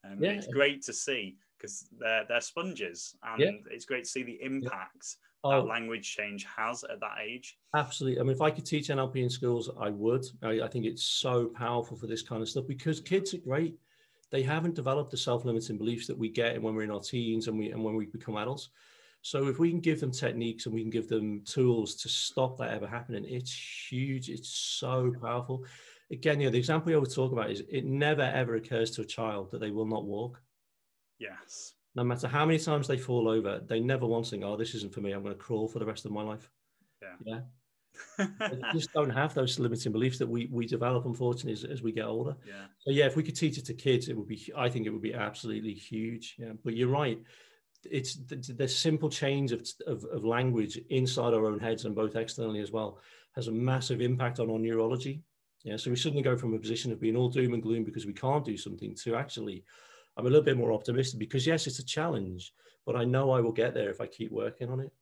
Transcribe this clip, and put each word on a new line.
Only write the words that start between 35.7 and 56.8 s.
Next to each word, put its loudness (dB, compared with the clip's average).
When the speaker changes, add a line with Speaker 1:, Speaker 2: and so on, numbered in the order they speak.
Speaker 2:
the -2
rest -6
of -6
my -2
life." -8
Speaker 1:
Yeah. -16
Speaker 2:
Yeah. -6
Speaker 1:
<laughs> 2
Speaker 2:
They -2
just 0
don't 2
have 2
those 0
limiting 0
beliefs 2
that 0
we, -2
we 0
develop, 0
unfortunately, -2
as, -6
as -6
we 0
get -2
older. -2
Speaker 1:
Yeah. -12
Speaker 2:
So, -4
yeah, 8
if 4
we 4
could -4
teach 0
it -10
to -6
kids, 4
it -4
would -6
be, -8
I 2
think 0
it -2
would -4
be -2
absolutely -4
huge. -8
Yeah. -10
But -2
you're 4
right. 2
It's -2
the, -10
the -2
simple 4
change 2
of, -2
of, -4
of -4
language 4
inside 4
our 6
own 2
heads 0
and -2
both 2
externally -2
as -4
well -4
has -4
a -2
massive 2
impact 2
on 0
our 0
neurology. 0
Yeah. -4
So -4
we 2
suddenly 2
go 6
from 0
a 0
position -2